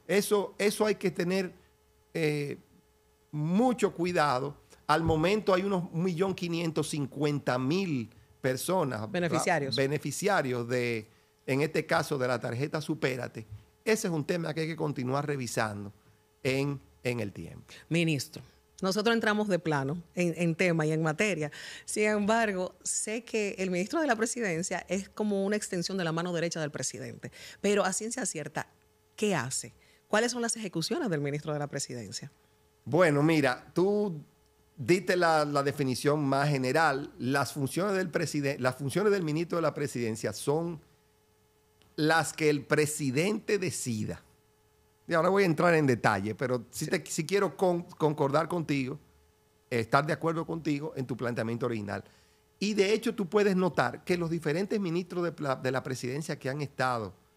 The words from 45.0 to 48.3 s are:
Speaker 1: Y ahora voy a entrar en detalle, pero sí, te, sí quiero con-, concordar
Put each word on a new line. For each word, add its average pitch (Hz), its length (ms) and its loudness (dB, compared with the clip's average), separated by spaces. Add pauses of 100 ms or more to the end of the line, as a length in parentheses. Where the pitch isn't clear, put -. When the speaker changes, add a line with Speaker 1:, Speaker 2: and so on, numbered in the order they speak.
Speaker 1:
Y 170 60 0
ahora 170 160 4
voy 196 140 6
a - 20 6
entrar 165 280 6
en 156 120 6
detalle, 107 480 2
pero 123 360 -2
sí, - 160 -6
te, 185 200 -2
sí - 180 -4
quiero 185 320 0
con-, 175 280 2
concordar 151 640 0